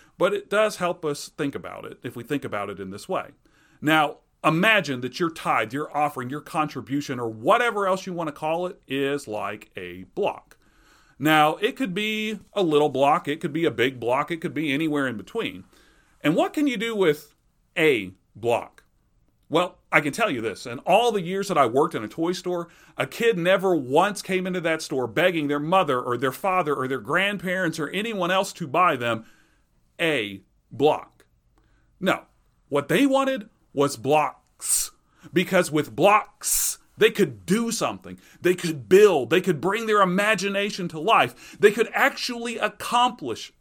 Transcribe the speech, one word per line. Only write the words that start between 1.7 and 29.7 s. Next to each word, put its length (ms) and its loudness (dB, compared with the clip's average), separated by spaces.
it 180 -16
if 120 -10
we 80 -10
think 200 -4
about 260 -6
it 100 -10
in 100 -10
this 180 -12
way. 240 -4
Now, 380 2
imagine 580 2
that 180 -8
your 100 0
tithe, 420 -2
your 240 -6
offering, 340 -2
your 120 -10
contribution, 800 -6
or 100 -4
whatever 580 2
else 180 -2
you 60 -8
want 160 -6
to 60 -6
call 320 -4
it, 200 -10
is 440 -4
like 480 -8
a 260 -12
block. 420 -6
Now, 400 4
it 200 -2
could 160 -4
be 460 -4
a 120 0
little 260 4
block, 380 2
it 120 -4
could 140 -6
be 120 0
a 60 2
big 280 0
block, 300 0
it 120 -6
could 120 -8
be 200 -2
anywhere 340 0
in 80 -4
between. 480 -8
And 140 2
what 180 0
can 140 -2
you 80 -2
do 200 -4
with 380 -2
a 360 0
block? 460 -2
Well, 280 0
I 80 4
can 140 0
tell 180 -2
you 80 -4
this, 260 -6
in 140 -10
all 320 2
the 100 -2
years 280 -6
that 80 -2
I 80 6
worked 280 2
in 120 -6
a 20 -8
toy 240 -4
store, 380 -6
a 80 -2
kid 320 0
never 380 2
once 460 2
came 260 -4
into 140 -4
that 200 -2
store 260 -2
begging 420 0
their 100 -2
mother 420 2
or 140 -2
their 160 -2
father 420 -2
or 140 -4
their 140 -4
grandparents 760 -2
or 120 -6
anyone 420 -4
else 220 0
to 120 -10
buy 300 2
them 300 -4